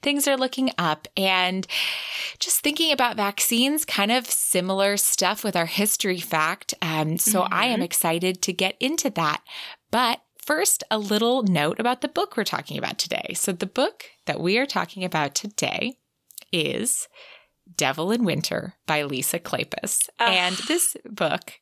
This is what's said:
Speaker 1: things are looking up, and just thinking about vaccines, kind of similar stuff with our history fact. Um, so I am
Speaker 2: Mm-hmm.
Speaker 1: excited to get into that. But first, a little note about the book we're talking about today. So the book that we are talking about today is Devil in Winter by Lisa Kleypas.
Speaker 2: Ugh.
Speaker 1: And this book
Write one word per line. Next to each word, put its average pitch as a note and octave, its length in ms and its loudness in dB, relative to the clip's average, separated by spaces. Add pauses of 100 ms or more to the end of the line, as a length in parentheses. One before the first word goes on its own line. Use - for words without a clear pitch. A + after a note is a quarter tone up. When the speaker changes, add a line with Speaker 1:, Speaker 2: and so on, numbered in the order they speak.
Speaker 1:
things C#4+ 240 2
are C#4 100 4
looking B3+ 420 0
up, D#3+ 280 0 (100)
and F#3 480 2 (760)
just - 200 0
thinking D#4 320 0
about B3 240 2
vaccines, A#3+ 680 2
kind G3+ 260 0
of B3 180 2
similar G3 680 2
stuff G3 480 0
with G3+ 100 0
our E3+ 120 2
history G3+ 520 0
fact. E3 640 -2
Um, D#3 360 0
so G#3 240 2
I G3+ 240 0
am B3 80 2
Speaker 2:
Mm-hmm. F#3+ 100 0
Speaker 1:
excited E3+ 580 0
to G3 100 0
get F#3 280 -2
into C#4 300 0
that. D#3+ 320 0 (500)
But A#3+ 280 2 (240)
first, E4+ 460 2
a A3 80 2
little A3 460 2
note D#3 340 2
about B3 220 0
the D4 80 -2
book - 280 -2
we're A3 80 0
talking - 340 -4
about - 200 -4
today. - 360 -2
So - 180 -2
the F3+ 140 -4
book C#4 400 -2 (200)
that D3+ 140 -4
we F#3 180 2
are C4+ 80 2
talking F3+ 380 -4
about D#3 320 -2
today - 640 -4 (540)
is E3 560 -2 (680)
Devil D3+ 340 0
in A#3+ 140 2
Winter E3 500 -2 (120)
by D3+ 180 0
Lisa C3+ 340 -2
Kleypas. - 680 -2 (100)
Speaker 2:
Ugh. A#3 140 4
Speaker 1:
And F#3 240 2 (100)
this E4+ 300 0 (120)
book - 540 -2